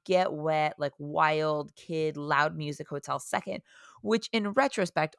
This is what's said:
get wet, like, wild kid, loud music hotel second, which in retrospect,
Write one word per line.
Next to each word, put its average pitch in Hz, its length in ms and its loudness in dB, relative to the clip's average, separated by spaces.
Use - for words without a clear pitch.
get 180 280 4
wet, 151 440 0
like, 143 220 -2
wild 156 800 0
kid, 156 400 -4
loud 147 400 2
music 147 320 -6
hotel 143 280 -6
second, - 440 -6
which 226 320 0
in 208 160 0
retrospect, 202 680 0